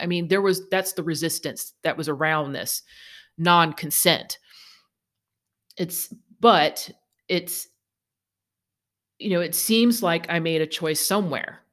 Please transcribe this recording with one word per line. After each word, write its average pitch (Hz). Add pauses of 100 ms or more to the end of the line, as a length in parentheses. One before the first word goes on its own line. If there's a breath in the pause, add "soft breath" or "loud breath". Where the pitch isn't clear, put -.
I 175
mean, 175
there 190
was, 185
that's 190
the 170
resistance 156 (100)
that -
was 156
around 151
this - (560 loud breath)
non-consent. 165 (1400 loud breath)
It's, - (260)
but 180 (380)
it's, 175 (1500)
you 214
know, 175
it 170
seems 226
like 170
I 170
made 165
a 156
choice 156
somewhere, 185 (120)